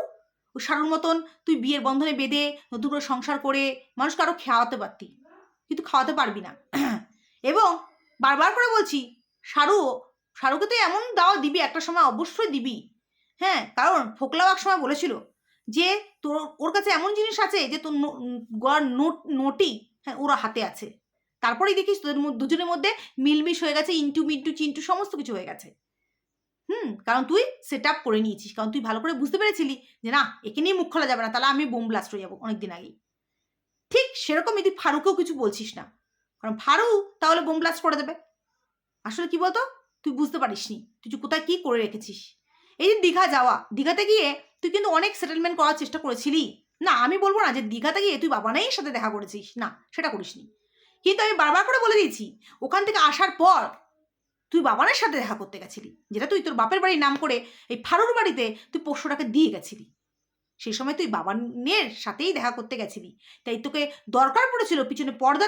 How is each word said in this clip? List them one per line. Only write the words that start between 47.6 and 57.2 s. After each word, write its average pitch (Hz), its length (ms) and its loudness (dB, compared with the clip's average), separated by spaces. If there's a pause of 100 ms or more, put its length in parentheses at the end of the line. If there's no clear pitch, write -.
দীঘাতে 302 320 -2
গিয়ে 359 180 2
তুই 320 140 0
বাবানের 262 400 0
সাথে 294 200 -6
দেখা 220 180 -2
করেছিস, 208 320 -12 (160)
না, 202 60 -6 (260)
সেটা - 200 -4
করিসনি। - 300 -12 (600)
কিন্তু 392 220 4
আমি 427 160 0
বারবার 302 260 4
করে 523 160 2
বলে 440 160 4
দিয়েছি, 294 240 -2 (420)
ওখান 381 200 2
থেকে 427 220 0
আসার 370 240 2 (100)
পর 339 200 8 (880)
তুই 330 160 4
বাবানের 277 320 4
সাথে 320 220 0
দেখা 208 180 -4
করতে 196 220 -12
গেছিলি, - 280 -18 (220)
যেটা 214 140 -2
তুই 370 200 2
তোর 302 140 -4
বাপের 339 220 2
বাড়ির 370 220 2
নাম 277 180 4